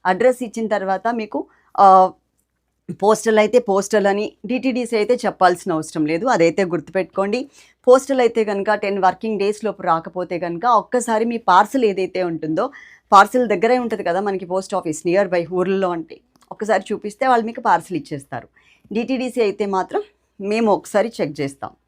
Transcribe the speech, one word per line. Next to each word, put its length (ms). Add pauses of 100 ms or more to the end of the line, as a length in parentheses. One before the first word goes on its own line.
అడ్రస్ 420
ఇచ్చిన 280
తర్వాత 320 (140)
మీకు, 180 (440)
ఆ, 20 (1160)
పోస్టల్ 400
అయితే 160 (100)
పోస్టల్ 440
అని, 120 (260)
డిటిడిసి 500
అయితే 240
చెప్పాల్సిన 540
అవసరం 340
లేదు, 140 (100)
అదైతే 260 (100)
గుర్తుపెట్టుకోండి. 680 (480)
పోస్టల్ 360
అయితే 260
కనుక 200 (140)
టెన్ 220
వర్కింగ్ 360
డేస్ 240
లోపు 240
రాకపోతే 560
కనుక 200 (160)
ఒక్కసారి 500
మీ 60 (120)
పార్సల్ 400
ఏదైతే 400
ఉంటుందో, 360 (460)
పార్సల్ 400
దగ్గరే 320
ఉంటుంది 260
కదా 180
మనకి 260
పోస్ట్ 260
ఆఫీస్, 300
నియర్ 240
బై 80 (160)
ఊర్లలో 400
అంటే, 200 (380)
ఒక్కసారి 360
చూపిస్తే 420
వాళ్ళు 160
మీకు 200
పార్సల్ 320
ఇచ్చేస్తారు. 480 (480)
డిటిడిసి 500
అయితే 280
మాత్రం 280 (360)
మేము 380
ఒకసారి 420
చెక్ 220
చేస్తాం 300 (160)